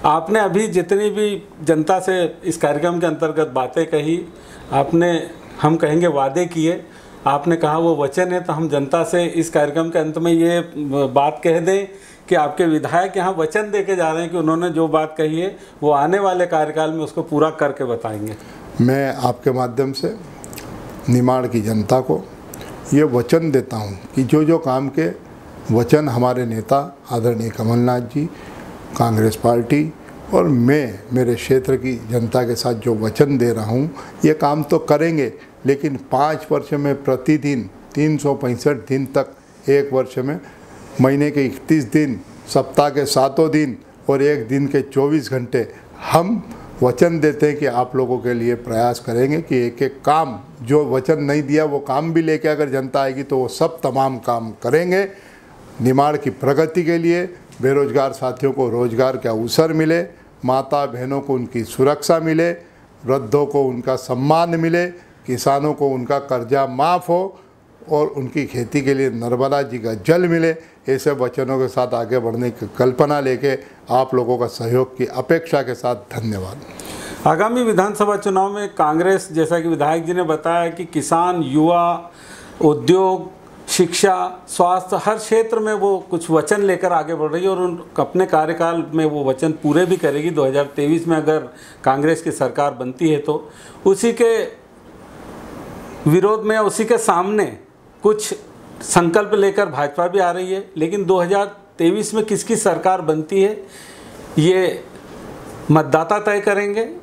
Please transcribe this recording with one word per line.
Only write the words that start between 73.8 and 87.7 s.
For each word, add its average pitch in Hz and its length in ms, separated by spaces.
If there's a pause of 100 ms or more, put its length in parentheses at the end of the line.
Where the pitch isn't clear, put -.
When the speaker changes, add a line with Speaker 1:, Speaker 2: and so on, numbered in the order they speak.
Speaker 2:
आप 131 220
लोगों 123 240
का 120 100
सहयोग 123 480
की 123 120
अपेक्षा 160 540
के 123 120
साथ 123 220 (160)
धन्यवाद। 104 480 (640)
Speaker 1:
आगामी 214 360
विधानसभा 208 540
चुनाव 196 380
में 208 160
कांग्रेस, 175 640
जैसा 160 280
कि 165 80
विधायक 160 380
जी 175 60
ने 180 120
बताया 170 460
कि 170 160
किसान, 170 580
युवा, 170 680 (500)
उद्योग, 170 720 (380)
शिक्षा, 180 800
स्वास्थ्य, 185 520
हर 214 160
क्षेत्र 220 420
में 214 160
वो 196 240 (120)
कुछ 170 200
वचन 160 320
लेकर 185 300
आगे 160 220
बढ़ 151 160
रही 170 120
है 190 60
और 185 120
उन 175 180 (200)